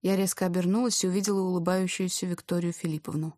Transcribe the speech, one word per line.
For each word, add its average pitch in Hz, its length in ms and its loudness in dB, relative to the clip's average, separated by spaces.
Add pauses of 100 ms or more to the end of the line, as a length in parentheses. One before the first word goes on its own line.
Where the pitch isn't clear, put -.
Я 190 140 2
резко 190 300 0
обернулась 185 580 2
и 185 40 2
увидела 196 340 2
улыбающуюся 185 840 0
Викторию 175 440 -2
Филипповну. 156 680 -6